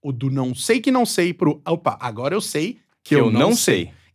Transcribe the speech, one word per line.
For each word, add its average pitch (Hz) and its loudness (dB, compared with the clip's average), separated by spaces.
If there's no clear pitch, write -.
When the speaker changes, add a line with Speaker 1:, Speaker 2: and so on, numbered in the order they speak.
Speaker 1:
o 143 -6
do 131 -4
"não 127 -2
sei 233 0
que 247 -2
não 254 2
sei" 175 0
pro 165 0
"opa, 165 -2
agora 123 -4
eu 208 -2
sei 175 -4
que - -6
Speaker 2:
Que 147 4
Speaker 1:
eu 135 6
Speaker 2:
eu 113 2
Speaker 1:
não 113 2
Speaker 2:
não 196 4
Speaker 1:
sei". 104 0
Speaker 2:
sei. - -16